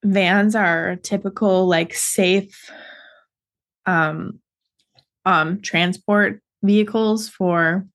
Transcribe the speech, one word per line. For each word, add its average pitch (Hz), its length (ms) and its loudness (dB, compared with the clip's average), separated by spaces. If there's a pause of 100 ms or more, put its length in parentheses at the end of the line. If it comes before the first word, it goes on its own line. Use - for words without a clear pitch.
vans 202 500 2
are 180 420 0
typical, 190 680 0
like, 170 280 0
safe, - 760 -2 (1160)
um, 160 540 -2 (840)
um, 175 380 0
transport 202 800 -2 (200)
vehicles 214 680 0
for 175 680 -2